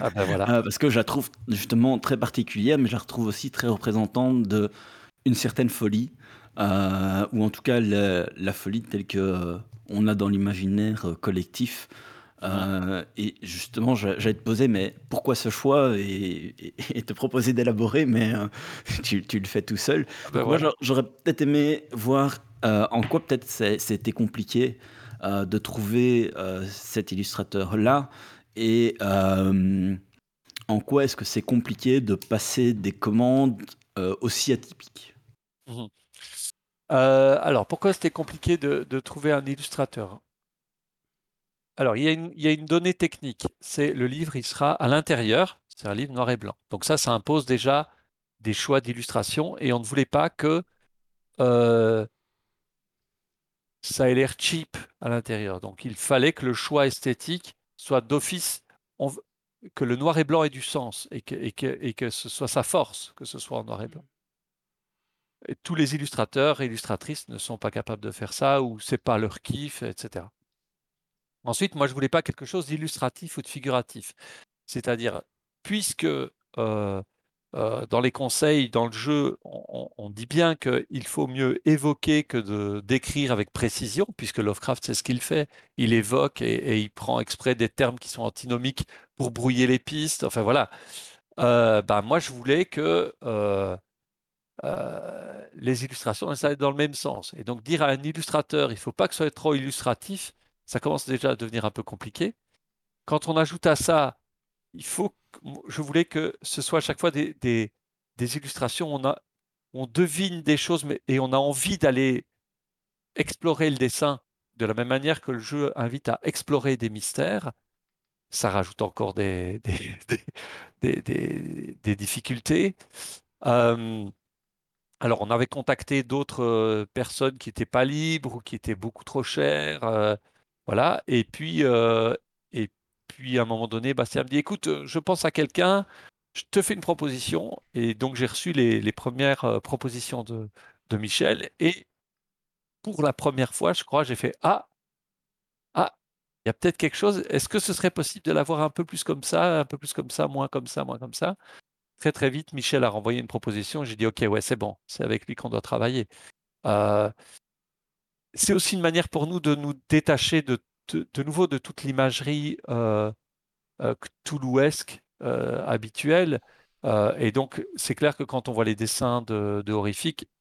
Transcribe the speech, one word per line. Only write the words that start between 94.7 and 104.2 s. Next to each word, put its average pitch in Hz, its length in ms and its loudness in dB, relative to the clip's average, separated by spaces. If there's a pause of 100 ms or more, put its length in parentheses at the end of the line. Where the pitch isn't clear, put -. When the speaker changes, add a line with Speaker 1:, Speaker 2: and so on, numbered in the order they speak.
Speaker 1:
les 120 300 -2
illustrations, 120 480 -6
elles 139 140 -4
aillent 143 100 0
dans 139 140 2
le 139 60 -4
même 147 180 0
sens. 120 420 -8
Et 110 80 -14
donc, 117 180 -8
dire 151 200 0
à 143 60 4
un 135 140 0
illustrateur, « 151 720 0
Il 104 60 -8
faut - 140 -10
pas - 140 2
que - 80 -2
ce - 100 -8
soit 147 60 0
trop 156 240 0
illustratif », 135 800 -4 (360)
ça 120 120 -4
commence 151 260 -2
déjà 131 240 0
à 120 60 0
devenir 113 280 -4
un 107 60 0
peu 113 140 -8
compliqué. 170 500 -6 (720)
Quand 151 240 -2
on 160 80 2
ajoute 160 300 2
à 151 100 6
ça, 147 420 2 (560)